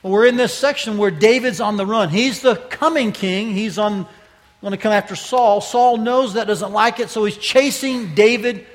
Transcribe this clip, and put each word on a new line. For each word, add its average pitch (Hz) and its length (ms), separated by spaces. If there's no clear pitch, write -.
Well, 190 120
we're 220 140
in 247 100
this 247 180
section 269 420
where 202 140
David's 220 500
on 208 160
the 196 80
run. 208 240
He's 220 320
the 254 140
coming 294 560
king. 196 400
He's 196 280
on, 208 280
gonna 196 140
come 214 160
after 196 240
Saul. 226 440
Saul 240 360
knows 240 380
that, 220 120
doesn't 202 260
like 226 280
it, 220 100
so 220 140
he's 208 120
chasing 254 800
David 214 500